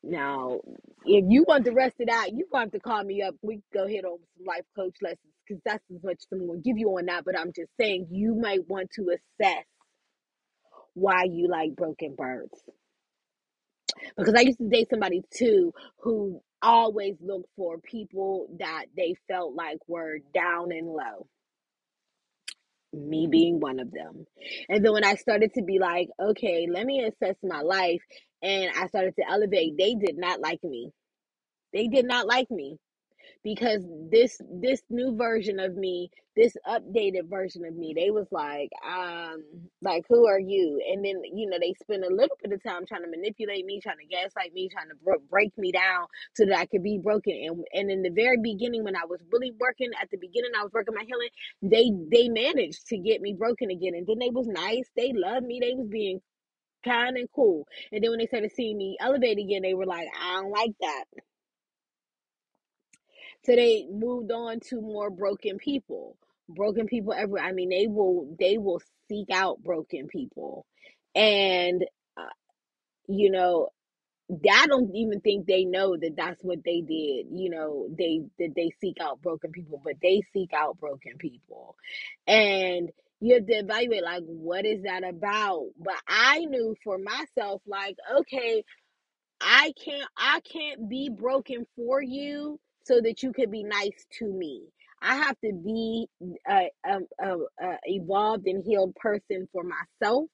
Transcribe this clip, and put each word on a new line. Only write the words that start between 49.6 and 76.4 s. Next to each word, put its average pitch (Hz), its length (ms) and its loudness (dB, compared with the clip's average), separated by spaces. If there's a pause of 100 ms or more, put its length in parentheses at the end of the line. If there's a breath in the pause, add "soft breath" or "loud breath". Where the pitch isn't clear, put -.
at 190 80 -8
the 190 80 -8
beginning, 233 400 -4
I 208 60 -2
was 196 100 -10
working 220 200 -2
my 214 120 -8
healing, 240 240 -6 (320 loud breath)
they, 220 280 6 (220)
they 233 160 8
managed 226 600 0
to 220 100 -4
get 196 240 0
me 202 120 -4
broken 220 360 -2
again. 180 240 -4
And 175 120 -8
then 220 120 0
they 247 120 0
was 240 180 -2
nice, 208 480 -4
they 262 180 0
loved 226 320 -2
me, 247 160 -6
they 247 120 0
was 254 140 -6
being 196 320 -4 (640)
kind 247 320 0
and 247 180 -4
cool. 185 320 4 (260 loud breath)
And 214 120 0
then 226 60 4
when 226 100 -2
they 226 60 0
started 214 260 -4
seeing 214 260 -4
me 196 220 -6
elevate 240 380 2
again, 196 240 -2
they 185 120 0
were 185 120 -2
like, 170 220 -6 (120)
"I 180 220 -4
don't 196 100 -6
like 220 300 0
that." 147 220 -6 (2500 loud breath)
So 240 100 6
they 226 340 6
moved 226 420 -4
on 226 280 -6 (100)
to 226 120 -8
more 208 280 -6
broken 196 480 -4
people. 139 580 -8 (340)
Broken 208 380 -2
people 220 260 -4
everywhere. 196 300 -2
I 185 80 -4
mean, 185 180 -2
they 196 180 2
will, 180 520 0
they 196 180 4
will 190 240 -2 (260)
seek 208 240 -8
out 185 320 0
broken 160 440 -6
people. - 580 -10 (480 soft breath)
And, 185 720 4 (340)
uh, 80 60 -12 (840)
you 196 220 6
know, 180 400 4 (800)
I 254 180 8
don't 254 260 2
even 214 260 -2
think 202 260 2
they 185 180 4
know 185 320 0
that 156 200 -4
that's 170 280 -6